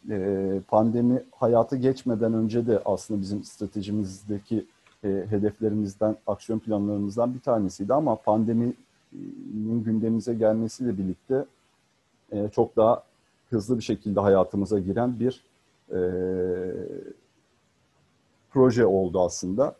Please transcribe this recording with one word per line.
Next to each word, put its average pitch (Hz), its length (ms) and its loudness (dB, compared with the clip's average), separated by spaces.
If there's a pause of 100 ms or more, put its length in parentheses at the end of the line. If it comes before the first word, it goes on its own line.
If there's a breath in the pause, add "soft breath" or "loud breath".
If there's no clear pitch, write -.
(100)
Ee, 98 580 0
pandemi 120 560 4 (120)
hayata 117 400 4
geçmeden 120 580 0
önce 113 320 0
de 107 180 2
aslında 101 360 -2
bizim 98 240 -6
stratejimizdeki, 101 1200 -6 (380 soft breath)
e, 98 240 -2
hedeflerimizden, 107 880 -2 (100)
aksiyon 107 320 -4
planlarımızdan 104 760 -2
bir 127 60 -12
tanesiydi 107 540 -2
ama 139 220 0
pandeminin 113 600 0 (1080)
gündemimize 113 500 0
gelmesiyle 110 640 0
birlikte, 101 460 -2 (880)
e, 104 160 -2
çok - 280 0
daha 113 280 4 (460)
hızlı 113 280 0
bir 107 40 -6
şekilde 101 380 -2
hayatımıza 98 580 4
giren 113 420 -2
bir, 127 240 -4 (480)
e, 92 80 -2 (2500)
proje 120 360 6
oldu 95 340 2
aslında. 92 600 0